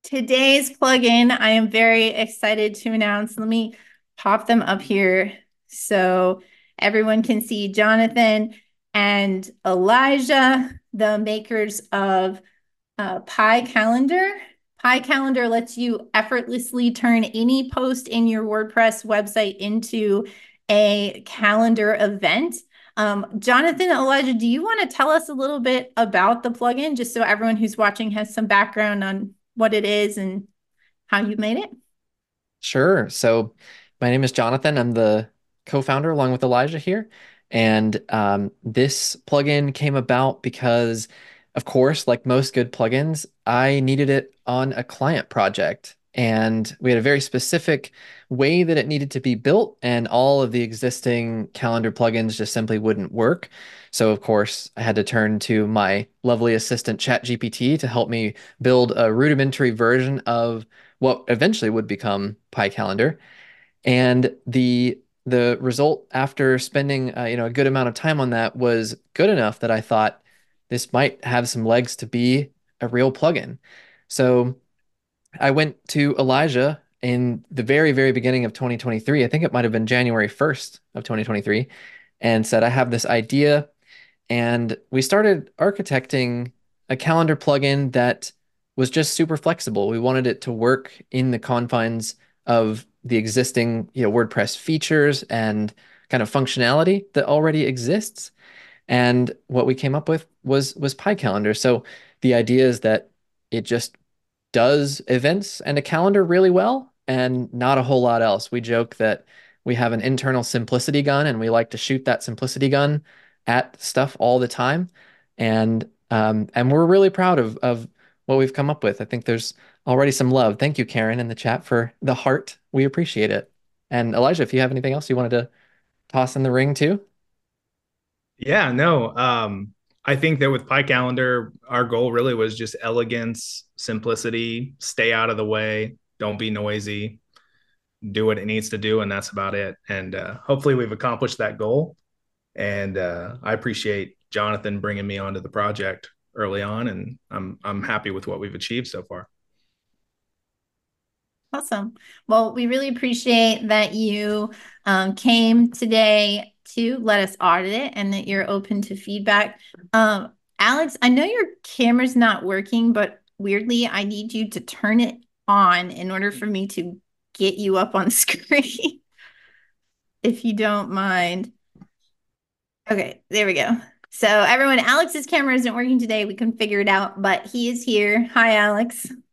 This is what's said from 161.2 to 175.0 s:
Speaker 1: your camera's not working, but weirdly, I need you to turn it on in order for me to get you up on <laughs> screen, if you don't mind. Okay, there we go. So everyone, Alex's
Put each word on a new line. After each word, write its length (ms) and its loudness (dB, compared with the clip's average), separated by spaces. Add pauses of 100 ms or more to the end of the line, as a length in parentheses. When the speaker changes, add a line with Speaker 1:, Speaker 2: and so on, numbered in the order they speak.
Speaker 1:
your 220 -2 (160)
camera's 540 0
not 280 2
working, 500 0
but 260 -2 (160)
weirdly, 500 -2
I 180 -4
need 280 -8
you 180 -4
to 100 -10
turn 400 0
it 160 -2 (300)
on 440 4
in 200 -10
order 200 -2
for 160 -10
me 220 -4
to 300 -8 (360)
get 220 -2
you 200 0
up 180 0
on 160 0
<laughs> 0 -
screen, 920 -2 (1200)
if 240 -2
you 80 0
don't 360 -2
mind. 640 -2 (1400)
Okay, 380 -4
there 160 0
we 80 0
go. 240 0 (320)
So 180 -2
everyone, 520 4
Alex's 480 0